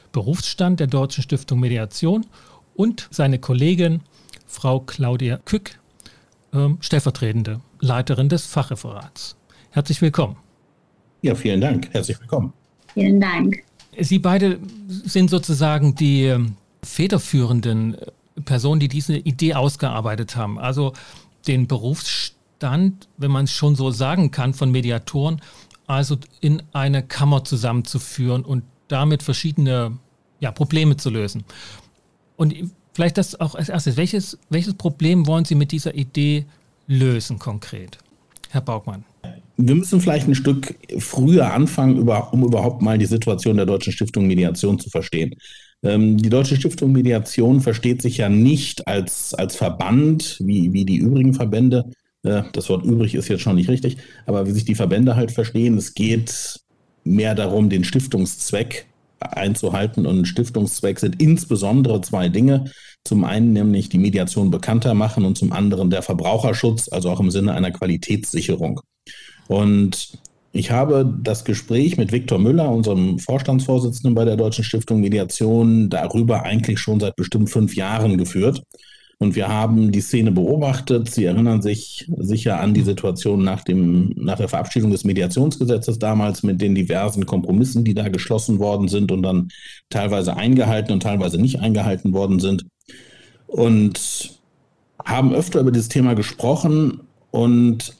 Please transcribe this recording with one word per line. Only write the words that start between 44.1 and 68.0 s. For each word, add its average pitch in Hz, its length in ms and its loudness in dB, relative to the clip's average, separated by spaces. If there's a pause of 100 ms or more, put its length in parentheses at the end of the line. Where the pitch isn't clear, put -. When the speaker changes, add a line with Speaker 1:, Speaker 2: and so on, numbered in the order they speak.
Speaker 2:
Mediation 90 520 2
zu - 100 -10
verstehen. 82 460 -4 (480)
Ähm, 107 340 2
die 110 140 2
Deutsche 135 260 2
Stiftung 135 360 0
Mediation 123 680 2
versteht 123 420 0
sich 120 160 -2
ja 107 100 0
nicht 123 580 2
als, - 480 -4
als - 220 -4
Verband, 127 840 0
wie, 95 300 2
wie 98 120 2
die 95 120 0
übrigen 131 360 4
Verbände. 123 580 2 (320)
Äh, 101 200 0 (100)
das - 180 -8
Wort 92 140 -2
übrig 117 300 0
ist - 140 -4
jetzt 95 140 -2
schon 95 140 2
nicht 87 120 2
richtig, 131 300 -2 (280)
aber 98 200 -2
wie 98 60 -2
sich 107 120 0
die 113 100 0
Verbände 110 420 2
halt 117 140 0
verstehen, 113 480 0
es - 160 -6
geht - 640 -2 (440)
mehr 107 300 0
darum, 101 360 2
den 92 140 0
Stiftungszweck - 1000 -4 (340)
einzuhalten. 101 840 -2
Und 90 200 2
Stiftungszweck 101 720 -2
sind - 200 -2
insbesondere 117 800 2
zwei 90 300 -2
Dinge. 135 400 2 (340)
Zum 104 200 2
einen 110 300 2
nämlich 104 360 2
die 90 80 2
Mediation 98 520 2
bekannter 110 440 0
machen 107 320 2
und 95 100 0
zum 90 160 -2
anderen 98 380 0
der 90 120 0
Verbraucherschutz, 110 880 -2
also 90 200 -4
auch 90 100 -2
im 92 100 4
Sinne 98 220 0
einer 90 180 0
Qualitätssicherung. 92 1120 -4 (680)